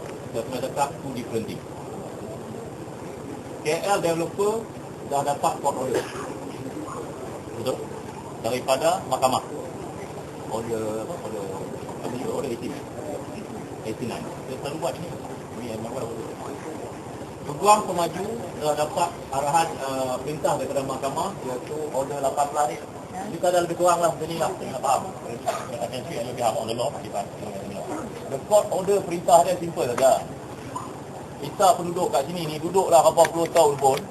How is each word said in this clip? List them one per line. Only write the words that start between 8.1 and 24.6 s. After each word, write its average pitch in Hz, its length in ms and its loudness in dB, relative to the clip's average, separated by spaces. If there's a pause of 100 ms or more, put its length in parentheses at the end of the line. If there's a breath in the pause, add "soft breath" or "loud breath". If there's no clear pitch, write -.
Daripada 131 640 2
mahkamah. 131 320 4 (1120)
Order 110 500 -2
apa? 135 100 -6 (920)
Order, 127 240 -4
order 131 240 -2
eighteen. - 160 -4 (1200)
Eighty-nine. 107 320 -4 (260)
Dia 131 140 -6
selalu 147 160 -4
buat 160 240 -2
ni. 170 80 -6 (480)
Ni 113 160 -6
yang 110 80 -6
mana? 123 240 -4 (1400)
Peguam 190 320 6 (100)
pemaju 170 360 0 (360)
dah 147 160 2
dapat 175 320 2 (240)
arahan, 147 340 4 (140)
uh, 131 400 0
perintah 151 380 0
daripada 131 260 0
mahkamah, 139 480 -2 (160)
iaitu 151 280 -4 (140)
order 135 300 0
lapan 135 320 4
belas 151 180 4
ni. - 60 -6 (580)
Kita 170 140 2
dah 180 160 6
lebih 165 140 -2
kurang 175 260 6
lah 156 80 4
macam 156 160 -4
ni 165 80 -2
lah. 160 160 2
Saya - 240 -6